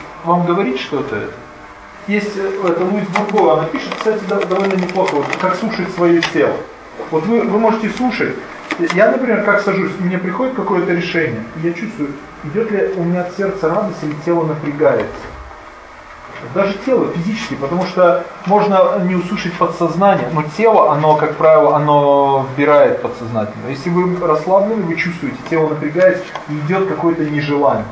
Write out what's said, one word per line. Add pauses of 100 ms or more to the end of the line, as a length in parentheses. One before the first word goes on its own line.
(260)
вам
говорит
что-то
это? (720)
Есть,
э, (160)
это
Луис
Бурго,
она
пишет,
кстати,
дов-,
довольно
неплохо,
вот, (140)
как
слушать
своё (140)
тело. (540)
Вот
вы,
вы
можете
слушать. (580)
Я,
например,
как
сажусь,
мне
приходит
какое-то
решение, (120)
и
я
чувствую, (340)
идёт
ли
у
меня
от
сердца
радость
или (120)
тело
напрягается. (1400)
Даже (140)
тело
физически,
потому
что (240)
можно
не
услышать
подсознание,
но (140)
тело,
оно,
как
правило,
оно
вбирает
подсознательно.
Если
вы (100)
расслаблены,
вы
чувствуете, (140)
тело
напрягается, (260)
и
идёт
какое-то
нежелание,